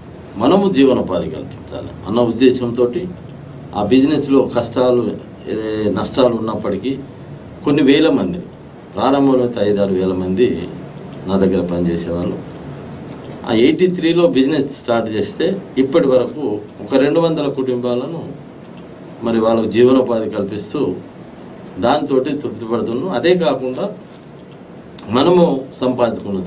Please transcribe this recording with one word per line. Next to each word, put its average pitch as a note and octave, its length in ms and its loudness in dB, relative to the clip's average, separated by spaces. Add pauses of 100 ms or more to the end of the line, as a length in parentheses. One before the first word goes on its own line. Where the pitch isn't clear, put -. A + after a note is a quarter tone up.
(360)
మనము F3+ 360 4
జీవనోపాధి G#2 580 2
కల్పించాలి - 580 -12 (200)
అన్న A2+ 120 2
ఉద్దేశంతోటి A#2+ 880 2 (680)
ఆ G#2 80 0
బిజినెస్లో C3+ 720 4
కష్టాలు, B2 460 2 (500)
ఏ, - 20 -4 (440)
నష్టాలు A#2 360 2
ఉన్నప్పటికీ A2 640 -4 (640)
కొన్ని D3 180 4
వేల D3+ 280 6
మంది, G2 280 0 (560)
ప్రారంభంలో C3 500 4
అయితే G#2 260 0
ఐదారు G2 240 2
వేల F#2 180 0
మంది F#2 560 0 (580)
నా F#2+ 100 0
దగ్గర F#2+ 300 4
పనిచేసేవాళ్ళు. F2 680 -2 (1120)
ఆ A#2 40 0
ఎయిటీ D#3 340 4
త్రీలో E3+ 420 2
బిజినెస్ C3+ 480 0
స్టార్ట్ A#2 340 -2
చేస్తే A2 520 -2 (160)
ఇప్పటి C3+ 300 2
వరకు B2 500 0 (240)
ఒక G#2 120 -6
రెండు D3 260 4
వందల D3+ 280 0
కుటుంబాలను B2+ 760 -2 (1000)
మరి A2+ 160 2
వాళ్ళకు A2+ 300 2
జీవనోపాధి A#2 600 4
కల్పిస్తూ G#2 500 -4 (1000)
దాంతోటి C#3 520 2
తృప్తి A2+ 420 -6
పడుతున్నాం. A#2 380 -2
అదే E3 240 2
కాకుండా C#3 500 0 (1300)
మనము D#3 480 4 (160)
సంపాదించుకున్న G#2+ 680 0